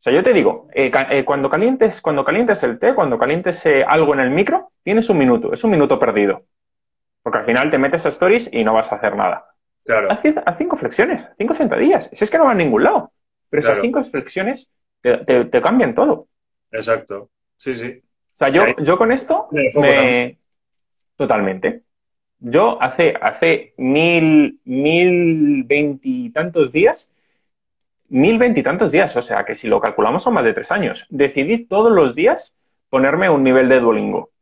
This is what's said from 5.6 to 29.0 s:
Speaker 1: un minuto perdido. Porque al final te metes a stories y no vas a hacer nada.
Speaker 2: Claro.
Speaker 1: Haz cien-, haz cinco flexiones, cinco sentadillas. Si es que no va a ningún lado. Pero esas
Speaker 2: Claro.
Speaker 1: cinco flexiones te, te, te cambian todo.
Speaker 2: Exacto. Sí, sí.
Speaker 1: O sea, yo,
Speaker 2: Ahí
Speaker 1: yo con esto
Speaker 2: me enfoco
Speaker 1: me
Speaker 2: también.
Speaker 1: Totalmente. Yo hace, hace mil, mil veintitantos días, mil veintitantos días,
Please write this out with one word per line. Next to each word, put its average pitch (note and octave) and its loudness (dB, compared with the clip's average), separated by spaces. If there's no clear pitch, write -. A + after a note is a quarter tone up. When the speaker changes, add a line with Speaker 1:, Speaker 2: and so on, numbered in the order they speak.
Speaker 1:
un A3 2
minuto C#3+ 2
perdido. G#2+ 0
Porque A#2+ -4
al G#2 -6
final B2+ 0
te D3 0
metes C#3 -2
a D3 0
stories G#3 0
y A#2 -2
no A2 2
vas A2 0
a G#2 -6
hacer G2+ -4
nada. - -4
Speaker 2:
Claro. A#2 -2
Speaker 1:
Haz G#3 -2
cien-, D4+ 0
haz E3+ -2
cinco E4 -2
flexiones, - -2
cinco C#4 -4
sentadillas. - 0
Si - -4
es G#3+ -6
que E4 -8
no D#4+ 4
va B3+ 2
a - 0
ningún C#3+ 0
lado. - 0
Pero - -2
esas - 0
Speaker 2:
Claro. - -4
Speaker 1:
cinco C4 -2
flexiones G3 -8
te, B2 0
te, B2 2
te A#2+ 0
cambian E3+ 0
todo. - 0
Speaker 2:
Exacto. A2 -6
Sí, C3 -8
sí. A#2+ -12
Speaker 1:
O - -20
sea, C#3 0
yo, E3 4
Speaker 2:
Ahí - 0
Speaker 1:
yo E3 2
con A3+ 2
esto D#4+ -4
Speaker 2:
me C#3+ -2
enfoco C#3+ 0
Speaker 1:
me C#3 4
Speaker 2:
también. B2 0
Speaker 1:
Totalmente. G#2+ -4
Yo D3+ 0
hace, C#3+ 0
hace - -2
mil, D#3 2
mil D#3 0
veintitantos C#3 -2
días, G3+ -2
mil E3 2
veintitantos F3 0
días, F3 0